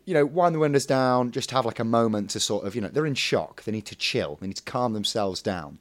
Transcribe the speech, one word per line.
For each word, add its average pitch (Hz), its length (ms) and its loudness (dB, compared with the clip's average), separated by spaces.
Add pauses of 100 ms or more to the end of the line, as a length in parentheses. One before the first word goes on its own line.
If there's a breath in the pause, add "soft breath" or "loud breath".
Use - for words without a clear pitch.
you 180 100 0
know, 147 100 6
wind 170 300 2
the 156 40 0
windows 143 280 2
down, 127 420 4
just 123 220 -6
have, 123 160 2
like, 110 100 -4
a 120 60 0
moment 113 480 2
to 107 80 -4
sort - 260 -2
of, 98 80 -6
you 117 80 -4
know, 95 60 -2
they're 151 180 -2
in 143 80 0
shock. - 480 -2
They 110 100 -6
need 107 140 -4
to - 100 -16
chill. 80 460 -2
They 98 60 -6
need 98 100 -8
to - 60 -12
calm 123 300 -2
themselves 101 500 -2
down. 82 380 -4